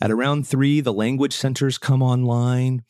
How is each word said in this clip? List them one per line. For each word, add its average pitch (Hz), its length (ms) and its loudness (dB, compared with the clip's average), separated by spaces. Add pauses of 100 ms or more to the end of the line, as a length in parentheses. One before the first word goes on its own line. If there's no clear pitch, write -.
At 104 100 0
around 139 380 0
three, 139 320 2
the 127 140 -2
language 127 400 0
centers 131 420 -2
come 131 260 2
online, 123 880 0